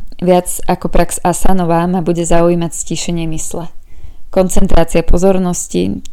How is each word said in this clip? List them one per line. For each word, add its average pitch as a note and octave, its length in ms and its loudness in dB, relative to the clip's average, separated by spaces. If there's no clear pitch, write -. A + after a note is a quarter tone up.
viac F3+ 240 2
ako - 240 -4
prax F3 400 0
asanová E3+ 640 2
ma F#3 80 -2
bude E3+ 240 -2
zaujímať E3+ 480 0
stíšenie E3 640 -6
mysle. E3 320 -8
Koncentrácia E3+ 720 4
pozornosti F#3 960 0